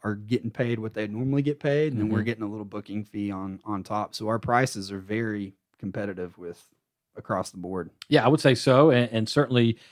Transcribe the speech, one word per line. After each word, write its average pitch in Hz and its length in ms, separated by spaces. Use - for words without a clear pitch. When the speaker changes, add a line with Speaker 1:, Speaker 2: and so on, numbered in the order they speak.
Speaker 1:
are 107 140
getting 110 340
paid 117 300
what 107 140
they 107 120
normally 131 360
get 143 180
paid, 147 320
and 110 80
then 107 80
we're 110 100
Speaker 2:
Mm-hmm. 107 60
Speaker 1:
getting 113 180
a 104 60
little 107 160
booking 104 400
fee 101 260
on, 95 340
on 101 200
top. 104 320
So 107 100
our 110 140
prices 120 500
are 98 80
very 104 560
competitive 95 580
with 87 300
across 95 340
the - 60
board. 90 340
Speaker 2:
Yeah, 143 160
I 123 40
would 147 120
say 135 140
so. 139 360
And, 120 220
and 110 160
certainly, 120 480